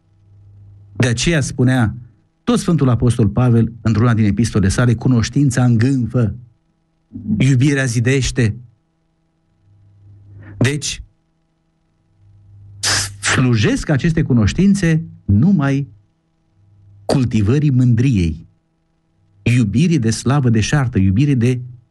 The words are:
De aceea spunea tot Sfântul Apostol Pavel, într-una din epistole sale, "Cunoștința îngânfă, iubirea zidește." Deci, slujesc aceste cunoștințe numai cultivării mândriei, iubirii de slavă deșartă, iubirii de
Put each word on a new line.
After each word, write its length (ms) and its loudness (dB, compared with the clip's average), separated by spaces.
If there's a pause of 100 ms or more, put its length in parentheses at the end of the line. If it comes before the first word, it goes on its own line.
(960)
De 120 0
aceea 340 0
spunea 540 0 (480)
tot 160 0
Sfântul 300 0
Apostol 380 0
Pavel, 540 2
într-una 320 2
din 120 2
epistole 420 0
sale, 280 0
"Cunoștința 680 0
îngânfă, 720 0 (1000)
iubirea 480 2
zidește." 680 -2 (2000)
Deci, 460 -4 (2250)
slujesc 680 0
aceste 320 0
cunoștințe 840 2 (220)
numai 640 2 (1160)
cultivării 680 0
mândriei, 760 2 (920)
iubirii 580 0
de 100 0
slavă 400 0
deșartă, 500 0
iubirii 360 2
de 260 0 (300)